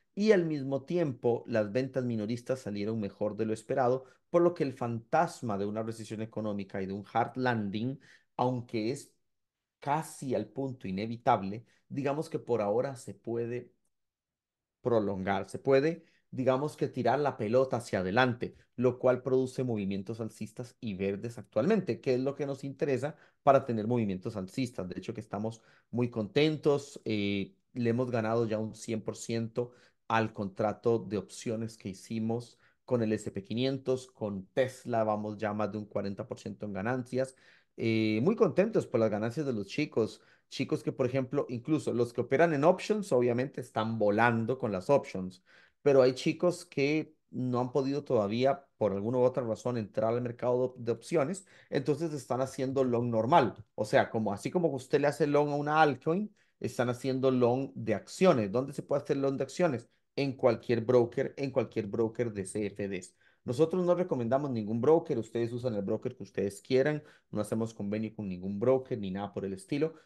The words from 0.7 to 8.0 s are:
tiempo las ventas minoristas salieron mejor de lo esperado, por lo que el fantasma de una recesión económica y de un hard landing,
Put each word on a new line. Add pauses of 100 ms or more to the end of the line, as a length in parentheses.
tiempo
las
ventas
minoristas
salieron
mejor
de
lo
esperado, (240)
por
lo
que
el
fantasma
de
una
recesión
económica
y
de
un
hard
landing, (360)